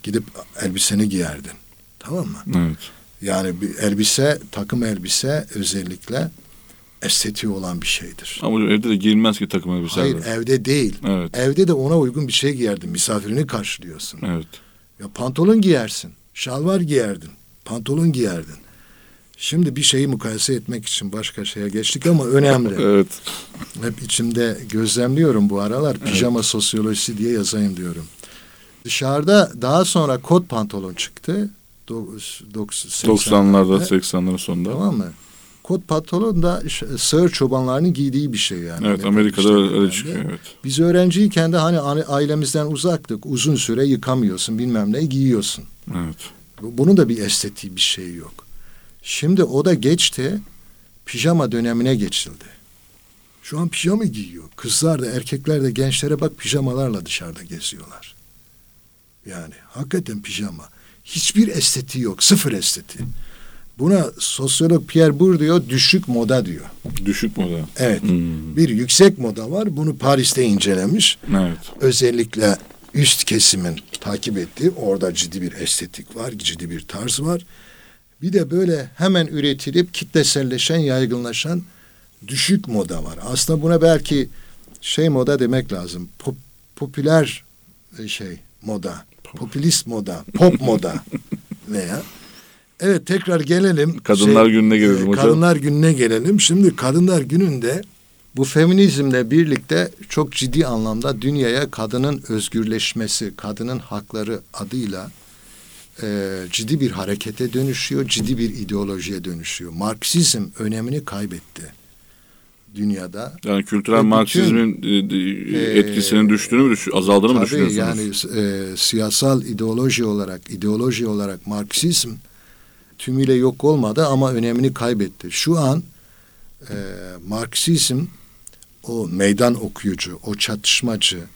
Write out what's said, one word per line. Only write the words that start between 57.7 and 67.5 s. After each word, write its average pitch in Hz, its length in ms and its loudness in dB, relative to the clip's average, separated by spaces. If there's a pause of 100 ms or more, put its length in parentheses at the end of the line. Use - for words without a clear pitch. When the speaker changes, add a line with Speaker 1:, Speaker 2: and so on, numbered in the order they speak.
Speaker 1:
Yani 87 280 -14 (160)
hakikaten 135 520 -6
pijama. 92 480 -10 (360)
Hiçbir 202 420 2
estetiği 131 560 -2
yok. 98 200 -4
Sıfır 151 280 4
estetiği. - 540 -6 (760)
Buna 160 400 2
sosyolog 160 680 0
Pierre 156 320 4
Bourdieu 170 500 4
düşük 135 380 2
moda 120 380 2
diyor. 82 200 -8 (400)
Speaker 2:
Düşük 101 320 -2
moda. 87 220 -2 (180)